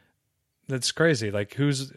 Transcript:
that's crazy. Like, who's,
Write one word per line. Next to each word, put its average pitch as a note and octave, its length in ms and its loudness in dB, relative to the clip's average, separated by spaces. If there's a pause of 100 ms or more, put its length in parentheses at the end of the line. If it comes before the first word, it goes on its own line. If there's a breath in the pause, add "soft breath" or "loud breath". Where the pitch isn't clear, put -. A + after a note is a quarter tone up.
(680)
that's C3 240 -2
crazy. C3 380 2
Like, G2+ 240 -4
who's, C3+ 420 0